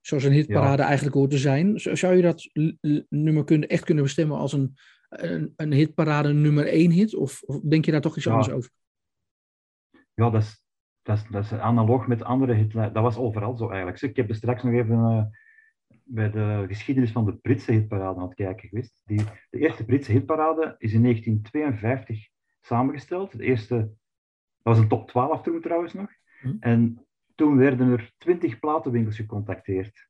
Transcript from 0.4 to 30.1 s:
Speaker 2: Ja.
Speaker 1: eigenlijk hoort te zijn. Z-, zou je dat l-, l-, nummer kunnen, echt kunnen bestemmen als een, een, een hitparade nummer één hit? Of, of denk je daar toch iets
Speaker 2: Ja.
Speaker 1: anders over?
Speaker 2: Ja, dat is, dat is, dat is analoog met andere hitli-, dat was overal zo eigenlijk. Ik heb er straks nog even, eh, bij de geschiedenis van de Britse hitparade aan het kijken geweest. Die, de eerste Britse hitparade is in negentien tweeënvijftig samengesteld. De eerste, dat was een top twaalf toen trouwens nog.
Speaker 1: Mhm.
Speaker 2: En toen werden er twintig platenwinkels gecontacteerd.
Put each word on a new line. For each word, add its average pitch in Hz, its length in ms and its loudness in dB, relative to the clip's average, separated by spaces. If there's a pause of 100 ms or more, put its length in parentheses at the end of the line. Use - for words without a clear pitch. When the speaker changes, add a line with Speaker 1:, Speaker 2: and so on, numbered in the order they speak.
Speaker 2:
Ja. - 40 2
Speaker 1:
eigenlijk 143 300 0
hoort 139 140 2
te 143 80 0
zijn. 147 420 2
Z-, - 120 -4
zou 185 220 2
je 180 80 6
dat 165 300 0
l-, 151 280 -2
l-, 151 280 0
nummer 151 360 0
kunnen, 151 240 2
echt - 160 -2
kunnen 151 200 2
bestemmen 147 340 -2
als 135 140 -4
een, 139 220 -2 (340)
een, 165 480 -8
een 151 160 -4
hitparade 151 600 2
nummer 147 340 4
één 170 240 4
hit? 196 240 4
Of, - 280 -6
of - 180 -8
denk 156 240 2
je 165 60 0
daar 156 100 2
toch 156 160 -2
iets 151 80 -8
Speaker 2:
Ja. - 80 0
Speaker 1:
anders 110 180 2
over? 127 200 -6 (1400)
Speaker 2:
Ja, 113 160 2
dat 110 120 2
is, - 220 -8 (380)
dat 107 140 -2
is, 107 140 -4
dat 101 140 -4
is - 80 -10
analoog 117 540 2
met 120 160 -2
andere 127 320 0
hitli-, 107 380 0
dat 110 100 0
was 113 140 2
overal 113 400 -4
zo 113 120 -6
eigenlijk. 95 340 -8
Ik 120 140 -6
heb 113 120 0
er 113 60 -4
straks 117 280 -4
nog 123 100 -2
even, 117 260 0
eh, 113 260 2 (800)
bij 107 260 -4
de 104 380 -4
geschiedenis 120 440 -2
van 113 120 0
de 107 120 -2
Britse - 360 -2
hitparade 98 480 -2
aan 90 60 -8
het 87 80 -12
kijken 92 340 -8
geweest. - 360 -12
Die, 104 160 -2 (300)
de - 80 -10
eerste 156 260 -2
Britse 123 280 0
hitparade 156 680 0
is 110 140 -4
in 113 80 4
negentien 113 420 2
tweeënvijftig 120 840 -4 (320)
samengesteld. 143 760 -4
De - 80 -12
eerste, 123 320 -2
dat 110 120 -2 (720)
was 113 160 4
een 110 100 6
top - 200 -2
twaalf 131 340 -2
toen 170 180 -4
trouwens 170 320 -4
nog. 196 160 -10 (340)
Speaker 1:
Mhm. 131 180 -6
Speaker 2:
En 117 460 0 (340)
toen 151 160 4
werden 127 340 4
er 120 280 -2
twintig 165 400 -2
platenwinkels 123 580 -2
gecontacteerd. 101 920 -8